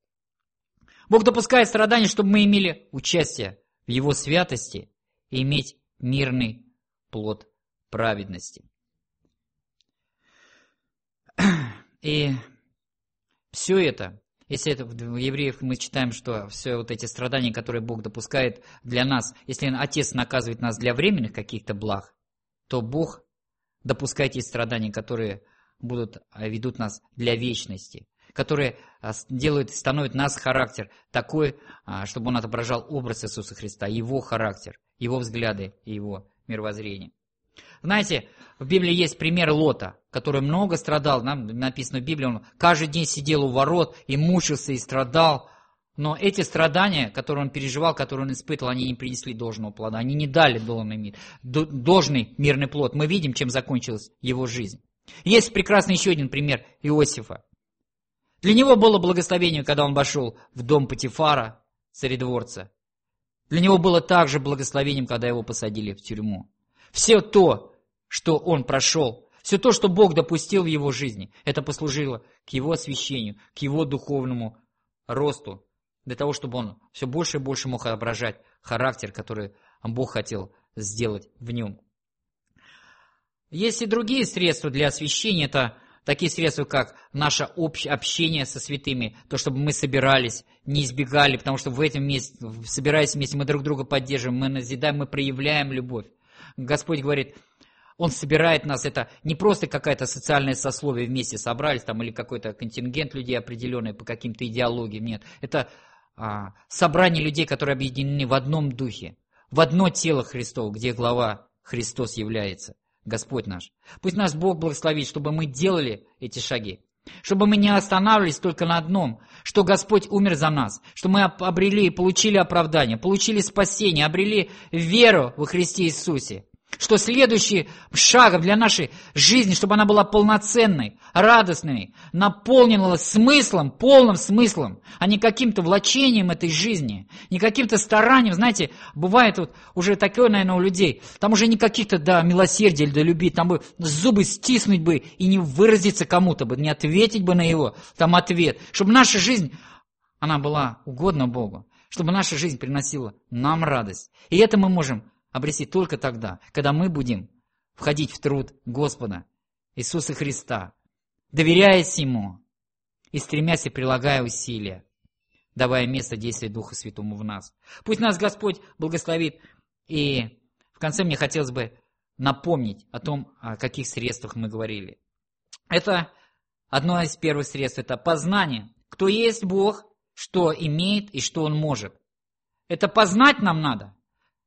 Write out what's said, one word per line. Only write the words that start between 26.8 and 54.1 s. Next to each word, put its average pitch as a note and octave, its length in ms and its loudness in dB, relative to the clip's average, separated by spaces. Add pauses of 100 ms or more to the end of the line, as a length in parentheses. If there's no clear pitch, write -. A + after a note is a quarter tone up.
для A#2+ 200 -2
вечности, A2+ 720 -8 (260)
которые, C#3+ 440 -4 (220)
а, A2 140 -10
с-, - 160 -18
делают, C3+ 420 -2
становят C#3+ 420 -4
нас C#3 220 -2
характер C3 540 -4 (220)
такой, C#3+ 460 -4 (280)
а, G2 200 -10
чтобы A#2 240 -10
он B2 80 0
отображал A#2 520 -6
образ B2 340 -8
Иисуса G#2 320 -12
Христа, G2+ 320 -12
Его A#2 320 -6
характер, A2 580 -6 (220)
Его B2 200 -4
взгляды A2 540 -6 (120)
и A2 80 -12
Его G2+ 360 -12 (180)
мировоззрение. G#2+ 640 -10 (720)
Знаете, F#3 460 -2 (320)
в C3 80 -12
Библии F3 260 2
есть F3 240 0
пример E3 340 0
Лота, D3+ 460 0 (140)
который C#3 300 -2
много E3+ 360 0
страдал. C#3+ 460 0
Нам C3 240 -6
написано B2+ 520 -6
в B2 40 -8
Библии, D3 220 -4
он A#2 200 -6 (120)
каждый D#3+ 300 4
день D#3 180 -4
сидел D3 400 0
у C3 60 -2
ворот D3 440 0 (120)
и C3+ 100 -4
мучился, D#3 560 0
и B2+ 40 -4
страдал. C3+ 720 0 (460)
Но D3+ 200 -4
эти G3 260 -2
страдания, D#3+ 680 0
которые C#3+ 360 -4
он C3+ 40 -4
переживал, C#3+ 460 -2
которые C3+ 300 -6
он C3+ 80 -6
испытывал, B2+ 380 -6
они B2+ 140 -4
не B2+ 80 -4
принесли B2+ 400 -10
должного A2 380 -8
плода, A2 260 -8
они B2+ 160 -4
не D3+ 140 -2
дали C3+ 320 4
должный A2 380 -6
мир, G#2 180 -10 (260)
до-, D3 240 -2
должный C#3+ 720 0
мирный C#3+ 300 0
плод. C#3+ 260 -4
Мы D3+ 140 -2
видим, D#3 260 -2
чем B2+ 160 -4
закончилась B2 640 -6 (100)